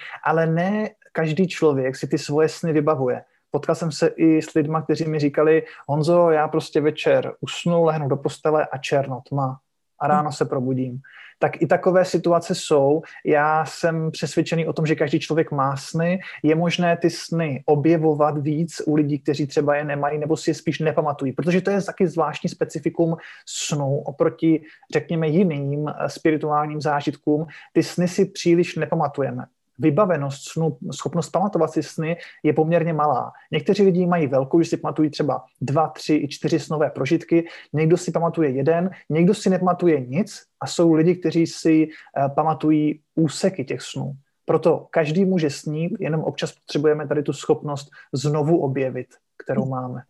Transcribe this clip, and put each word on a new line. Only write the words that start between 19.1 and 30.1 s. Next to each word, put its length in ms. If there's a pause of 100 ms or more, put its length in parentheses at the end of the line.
kteří 280
třeba 280
je 80
nemají 340
nebo 200
si 120
je 60
spíš 240
nepamatují. 520
Protože 300
to 100
je 100
taky 260
zvláštní 420
specifikum 680 (280)
snů 520
oproti, 680 (300)
řekněme, 340
jiným, 640
eh, 200
spirituálním 720
zážitkům. 640 (280)
Ty 100
sny 240
si 180
příliš 500
nepamatujeme. 680 (340)
Vybavenost 720